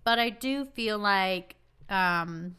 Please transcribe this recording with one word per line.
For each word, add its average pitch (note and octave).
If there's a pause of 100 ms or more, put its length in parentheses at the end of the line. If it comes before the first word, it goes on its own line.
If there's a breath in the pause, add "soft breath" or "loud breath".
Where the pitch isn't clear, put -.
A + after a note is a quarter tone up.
but A#3
I A#3
do C4+
feel A3
like, F#3+ (340)
um, F3